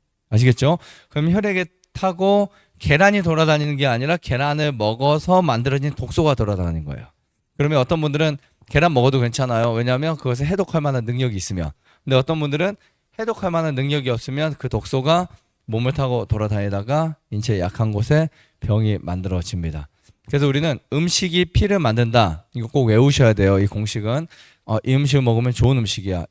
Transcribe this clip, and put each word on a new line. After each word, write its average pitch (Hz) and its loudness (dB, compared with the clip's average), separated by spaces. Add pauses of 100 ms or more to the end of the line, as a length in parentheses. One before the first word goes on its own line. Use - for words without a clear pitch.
(300)
아시겠죠? 127 4 (320)
그럼 156 0
혈액에 196 0 (280)
타고 196 0 (280)
계란이 196 4
돌아다니는 156 0
게 139 0
아니라 131 0
계란을 147 -2
먹어서 139 2
만들어진 139 0
독소가 147 0
돌아다니는 90 -2
거예요. 67 -12 (500)
그러면 147 2
어떤 160 0
분들은 151 0 (300)
계란 165 2
먹어도 131 4
괜찮아요. 117 0
왜냐하면 127 -2
그것을 127 -4
해독할 175 -2
만한 135 -2
능력이 120 -2
있으면. 87 -4 (320)
근데 131 2
어떤 156 0
분들은 151 -2 (420)
해독할 220 -4
만한 160 -2
능력이 139 -2
없으면 139 -4
그 - -6
독소가 147 -2 (380)
몸을 117 -2
타고 123 -2
돌아다니다가 104 -2 (160)
인체의 107 -2
약한 110 -2
곳에 151 2 (300)
병이 107 0
만들어집니다. 87 -6 (400)
그래서 143 0
우리는 143 0 (140)
음식이 175 0
피를 196 2
만든다. 113 2 (100)
이거 113 -6
꼭 131 2
외우셔야 120 4
돼요. 98 4
이 101 2
공식은. 107 -4 (400)
어, 110 -2
이 131 0
음식을 139 2
먹으면 120 2
좋은 127 2
음식이야, 95 -4